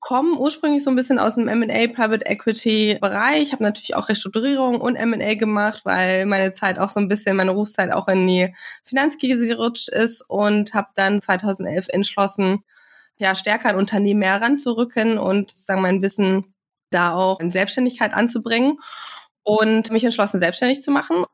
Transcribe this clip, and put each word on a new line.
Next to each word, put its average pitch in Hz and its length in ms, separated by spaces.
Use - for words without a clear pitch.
Komme 285 380
ursprünglich 294 440
so 285 60
ein 262 80
bisschen 254 220
aus 226 160
dem 233 120
M 226 180
and 214 60
A 233 180
Private 220 360
Equity 214 760
Bereich, 262 500
habe 254 120
natürlich - 320
auch 208 120
Restrukturierung 240 720
und 247 160
M 233 160
and 214 100
A 214 120
gemacht, 214 500
weil 185 400
meine 190 280
Zeit 190 260
auch 196 100
so 208 120
ein 196 80
bisschen, 202 280
meine 185 160
Berufszeit 202 400
auch - 160
in 185 180
die 180 280
Finanzkrise 262 640
gerutscht 233 440
ist 233 320
und 208 500
habe 214 220
dann 196 260
zweitausendelf 190 680
entschlossen, 196 720
ja, 190 140
stärker 214 360
an 202 40
Unternehmen 202 460
mehr 190 200
ranzurücken 233 800
und 196 320
sozusagen 190 320
mein 185 200
Wissen 190 520
da 175 240
auch 185 260
in 175 100
Selbstständigkeit 214 640
anzubringen 233 640
und 220 480
mich 226 140
entschlossen, 208 340
selbstständig 247 440
zu 285 100
machen. - 420